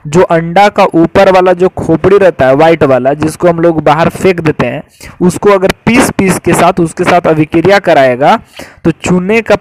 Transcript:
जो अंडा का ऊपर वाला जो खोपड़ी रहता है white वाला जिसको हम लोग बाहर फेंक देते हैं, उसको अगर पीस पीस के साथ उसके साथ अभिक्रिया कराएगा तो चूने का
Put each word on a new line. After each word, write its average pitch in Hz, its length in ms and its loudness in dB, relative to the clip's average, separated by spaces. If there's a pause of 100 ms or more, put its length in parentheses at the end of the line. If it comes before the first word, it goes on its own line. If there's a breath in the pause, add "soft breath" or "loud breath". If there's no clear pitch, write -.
जो 156 160 0
अंडा 170 460 0
का 202 160 0 (100)
ऊपर 190 380 2
वाला 185 200 2
जो 180 160 0
खोपड़ी 180 500 0
रहता 170 280 2
है 131 80 2
white 160 300 2
वाला 131 300 0
जिसको 156 340 -4
हम 170 120 -2
लोग 165 240 0
बाहर 156 240 0
फेंक 185 320 -2
देते 143 260 -4
हैं, 135 160 -8 (380 loud breath)
उसको 185 300 0
अगर 190 220 0 (140)
पीस 247 240 0
पीस 185 280 -2
के 170 160 -2
साथ 170 260 0
उसके 170 240 -4
साथ 175 220 0
अभिक्रिया 165 520 0
कराएगा 151 580 2 (480 loud breath)
तो 165 60 2
चूने 180 520 -2
का 208 180 0